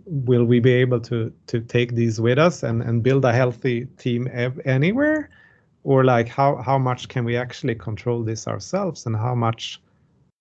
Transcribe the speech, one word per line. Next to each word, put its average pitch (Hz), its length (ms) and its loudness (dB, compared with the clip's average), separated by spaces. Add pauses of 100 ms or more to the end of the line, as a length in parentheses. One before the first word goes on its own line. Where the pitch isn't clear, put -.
will 127 380 2
we 120 140 4
be 127 140 4
able 123 280 2
to, 113 300 -4 (180)
to 117 120 -2
take 120 340 -2
these 117 240 0
with 120 200 2
us 175 240 2
and, 117 180 -2
and 117 220 -2
build 131 240 2
a 120 60 4
healthy 123 520 0 (140)
team 120 340 -2
ev-, 127 320 -4
anywhere? 247 640 0 (560)
Or, 135 180 4
like, 120 260 4
how, 139 280 2
how 127 220 0
much 127 300 -2
can 123 160 -4
we 120 120 -2
actually 123 380 -4
control 117 480 -4
this 113 260 -6
ourselves, 175 560 -6
and 113 100 -4
how 120 200 -2
much 117 460 -4 (600)